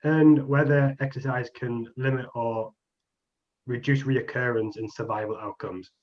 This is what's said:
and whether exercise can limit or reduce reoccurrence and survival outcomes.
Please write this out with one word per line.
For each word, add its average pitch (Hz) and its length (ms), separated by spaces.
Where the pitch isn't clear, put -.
and 151 440
whether 139 520
exercise 135 560
can 117 320
limit 131 280
or 113 360
reduce 131 380
reoccurrence 123 720
and 110 140
survival 107 460
outcomes. 98 520